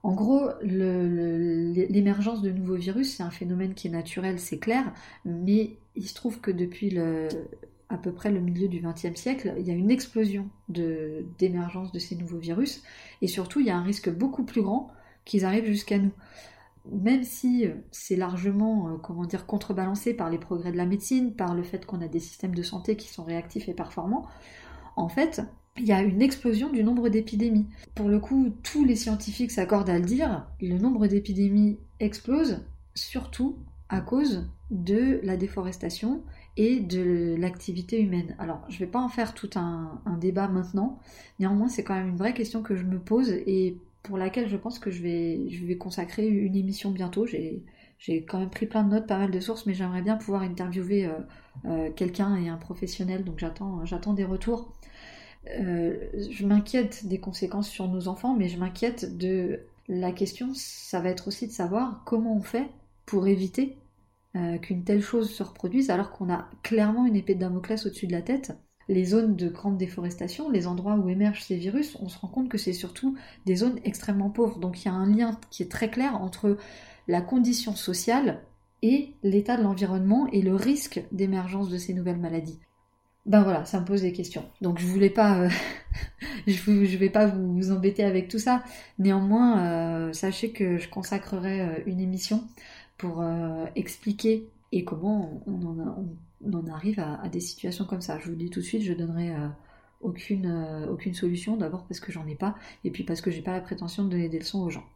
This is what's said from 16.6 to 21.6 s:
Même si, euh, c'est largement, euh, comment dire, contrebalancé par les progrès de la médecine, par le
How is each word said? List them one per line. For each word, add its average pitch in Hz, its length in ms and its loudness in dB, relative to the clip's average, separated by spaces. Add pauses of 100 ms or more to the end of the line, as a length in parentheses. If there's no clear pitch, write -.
Même 226 340 4
si, 247 420 2
euh, 165 80 0 (180)
c'est - 240 -2
largement, 190 720 2
euh, 160 160 -4
comment 175 220 -6
dire, 175 200 -6
contrebalancé 202 680 -2
par 175 160 -2
les 170 80 -2
progrès 175 340 -4
de 175 60 -2
la 180 80 2
médecine, 220 500 2
par 175 180 0
le 175 100 0